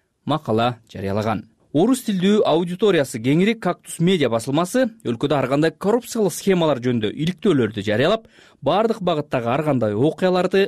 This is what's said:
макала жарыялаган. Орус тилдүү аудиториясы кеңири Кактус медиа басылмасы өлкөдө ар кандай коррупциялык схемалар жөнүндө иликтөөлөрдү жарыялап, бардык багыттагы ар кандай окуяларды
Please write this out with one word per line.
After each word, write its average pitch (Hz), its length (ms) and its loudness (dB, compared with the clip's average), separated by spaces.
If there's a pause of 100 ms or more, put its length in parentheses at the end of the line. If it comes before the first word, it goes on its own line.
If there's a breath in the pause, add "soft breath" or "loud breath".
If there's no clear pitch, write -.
(240)
макала 120 520 0 (160)
жарыялаган. 101 540 -4 (260)
Орус 247 300 2
тилдүү 196 440 2
аудиториясы 175 760 0
кеңири 175 320 2
Кактус - 460 -6
медиа 165 300 2
басылмасы 160 580 0 (180)
өлкөдө 139 320 -2
ар 127 80 0
кандай 147 240 0
коррупциялык 208 640 -2
схемалар 165 480 0
жөнүндө 120 280 0
иликтөөлөрдү 139 760 -2
жарыялап, 147 400 0 (360 soft breath)
бардык 220 400 0
багыттагы 147 440 -2
ар 135 160 0
кандай 120 320 0
окуяларды 180 720 0